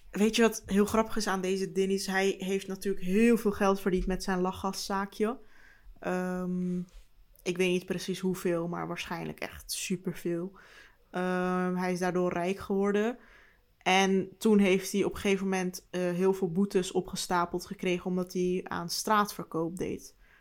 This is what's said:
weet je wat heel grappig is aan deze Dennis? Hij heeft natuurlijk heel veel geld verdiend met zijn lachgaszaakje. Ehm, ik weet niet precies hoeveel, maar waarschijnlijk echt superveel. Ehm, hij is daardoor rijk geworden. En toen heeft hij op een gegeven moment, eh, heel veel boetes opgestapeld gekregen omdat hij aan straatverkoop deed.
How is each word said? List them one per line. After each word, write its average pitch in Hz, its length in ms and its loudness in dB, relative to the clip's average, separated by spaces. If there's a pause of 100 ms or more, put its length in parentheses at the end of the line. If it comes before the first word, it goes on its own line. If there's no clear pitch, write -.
(100)
weet 214 260 2
je 233 60 6
wat 220 240 2
heel 196 200 4
grappig 220 300 0
is 214 100 -2
aan 190 140 0
deze 185 320 -2
Dennis? 190 340 0
Hij 190 320 2
heeft 196 280 -4
natuurlijk 190 380 -4
heel 220 320 6
veel 208 140 2
geld 196 300 2
verdiend 185 260 0
met 185 160 -2
zijn 185 180 -2
lachgaszaakje. 196 960 -4 (640)
Ehm, 180 760 -2 (640)
ik 175 140 -2
weet 185 140 4
niet 180 160 0
precies 185 340 -4
hoeveel, 175 480 0
maar 170 180 -4
waarschijnlijk 165 540 -8
echt - 320 -10
superveel. 180 800 -4 (580)
Ehm, 180 640 0
hij 185 180 0
is 180 60 -2
daardoor 180 340 0
rijk 180 260 -2
geworden. 202 600 0 (640)
En 190 460 4 (100)
toen 214 200 6
heeft 190 340 4
hij 190 120 2
op 175 100 0
een - 60 -8
gegeven 196 280 2
moment, 185 420 -4
eh, 180 100 -4
heel 180 320 2
veel 190 200 -2
boetes 196 400 2
opgestapeld 180 720 -2
gekregen 180 400 -2
omdat 180 260 -2
hij 180 320 0
aan 175 240 -6
straatverkoop 185 880 -2
deed. - 380 -8 (260)